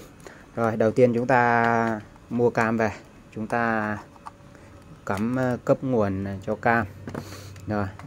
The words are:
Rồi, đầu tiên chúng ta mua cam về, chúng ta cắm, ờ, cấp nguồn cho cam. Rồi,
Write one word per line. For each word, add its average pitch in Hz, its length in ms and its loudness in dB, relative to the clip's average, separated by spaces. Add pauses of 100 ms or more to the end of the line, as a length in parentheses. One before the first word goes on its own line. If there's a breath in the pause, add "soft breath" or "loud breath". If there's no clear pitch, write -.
(560 loud breath)
Rồi, 113 200 0
đầu 110 140 4
tiên 123 240 4
chúng 120 120 0
ta 117 760 4 (300)
mua 120 200 2
cam 113 260 0
về, 110 140 2 (440)
chúng 110 120 -8
ta 110 520 -2 (1080 loud breath)
cắm, 110 300 -2
ờ, 123 280 0
cấp 135 180 4
nguồn 101 440 0 (160)
cho 110 120 -4
cam. 117 320 2 (800 loud breath)
Rồi, 104 200 -2 (200)